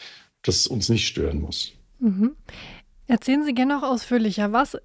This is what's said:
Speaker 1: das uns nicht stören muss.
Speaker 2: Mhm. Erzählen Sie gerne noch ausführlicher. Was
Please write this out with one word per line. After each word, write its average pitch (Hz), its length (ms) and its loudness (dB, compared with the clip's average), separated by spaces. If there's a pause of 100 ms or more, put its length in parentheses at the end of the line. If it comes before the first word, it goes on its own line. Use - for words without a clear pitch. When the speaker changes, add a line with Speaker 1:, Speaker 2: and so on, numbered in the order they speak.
(440)
Speaker 1:
das - 240 2
uns 110 220 -2
nicht 113 180 2
stören 71 320 -2
muss. - 320 -6 (280)
Speaker 2:
Mhm. 220 340 2 (760)
Erzählen 262 360 2
Sie 294 100 0
gerne 254 200 2
noch 269 100 -2
ausführlicher. 220 680 0
Was 269 320 0